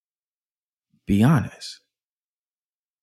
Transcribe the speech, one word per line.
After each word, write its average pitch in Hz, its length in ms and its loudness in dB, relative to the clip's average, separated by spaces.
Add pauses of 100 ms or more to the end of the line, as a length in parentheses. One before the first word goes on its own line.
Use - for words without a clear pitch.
(1080)
Be 101 160 0
honest. - 560 -2 (1200)